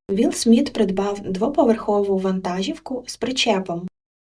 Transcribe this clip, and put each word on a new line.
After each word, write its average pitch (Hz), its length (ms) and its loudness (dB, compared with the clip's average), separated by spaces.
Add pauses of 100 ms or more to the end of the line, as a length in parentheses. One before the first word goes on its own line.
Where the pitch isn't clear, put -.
(100)
Вілл 226 220 2
Сміт 233 400 4
придбав 202 480 -2
двоповерхову 208 1000 0
вантажівку 190 880 -4
з - 100 -12
причепом, 190 720 -2 (340)